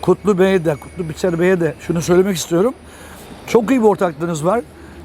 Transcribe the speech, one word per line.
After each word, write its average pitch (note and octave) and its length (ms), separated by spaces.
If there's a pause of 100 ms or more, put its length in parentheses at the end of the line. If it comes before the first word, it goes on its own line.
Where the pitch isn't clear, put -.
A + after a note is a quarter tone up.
Kutlu F3+ 360
Bey'e F#3+ 260
de, D#3+ 120
Kutlu E3 320
Biçer E3+ 320
Bey'e F#3 200
de D3+ 200
şunu E3 220
söylemek F3+ 340
istiyorum. E3+ 380 (720)
Çok A3 240
iyi C4 100
bir A3 60
ortaklığınız E3+ 580
var. G#3 160 (440)